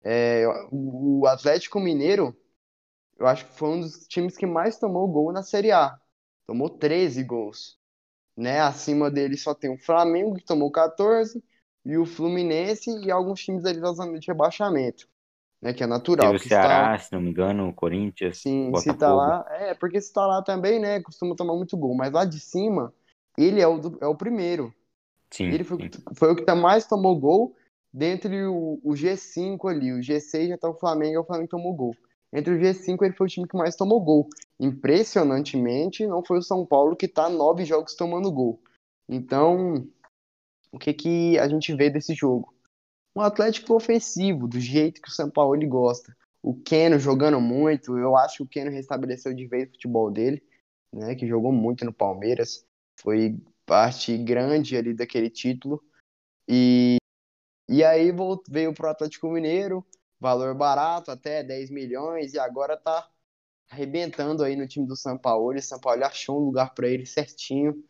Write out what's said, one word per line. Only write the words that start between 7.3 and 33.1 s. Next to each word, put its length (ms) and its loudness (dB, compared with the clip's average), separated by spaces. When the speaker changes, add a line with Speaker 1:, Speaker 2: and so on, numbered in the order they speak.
Speaker 1:
Né? 240 -2
Acima 500 0
dele 260 0
só 180 -4
tem 180 -6
o 60 -10
Flamengo, 560 2
que 100 -10
tomou 280 0
quatorze, 680 2
e 120 -2
o 80 4
Fluminense 840 -2
e 200 -4
alguns 340 0
times 200 -4
ali 160 0
da 120 -2
zona 260 -8
de 80 -12
rebaixamento. 840 0
Né? 100 -4
Que 120 -4
é 20 0
natural, 460 4
Speaker 2:
Teve 40 4
o 40 0
Speaker 1:
porque 80 -14
se 60 4
tá 80 8
Speaker 2:
Ceará, 360 4
se 140 -12
não 80 -4
me 100 -2
engano, 380 -2
o 60 -8
Corinthians, 640 -4
Speaker 1:
Sim, 380 -2
se 180 0
tá 180 4
Speaker 2:
Botafogo. 40 6
Speaker 1:
lá, 340 2
é, 240 -6
porque 260 -2
se 120 -16
tá 140 0
lá 160 0
também, 380 0
né, 220 -2
costuma 340 -8
tomar 180 -4
muito 220 -6
gol, 180 -2
mas 180 -2
lá 120 2
de 160 -6
cima, 520 -4
ele 220 4
é 80 6
o 100 2
do, 220 -10
é 60 -4
o 100 0
primeiro. 580 -4
Speaker 2:
Sim, 160 -6
Speaker 1:
Ele 160 0
foi, 200 -6
Speaker 2:
sim. 80 -10
Speaker 1:
foi 180 4
o 40 4
que 80 -6
tá 100 4
mais 320 4
tomou 320 2
gol 360 2
dentre 540 -4
o, 380 -6
o 120 0
G 200 -2
cinco 520 -6
ali, 240 -2
o 100 -4
G 180 -2
seis 280 -4
já 80 -4
tá 140 -4
o 40 -8
Flamengo, 420 -2
é 40 0
o 40 -4
Flamengo 240 -6
que 80 -8
tomou 180 -6
gol. 200 -6
Entre 220 0
o 40 0
G 140 4
cinco 320 -2
ele 100 0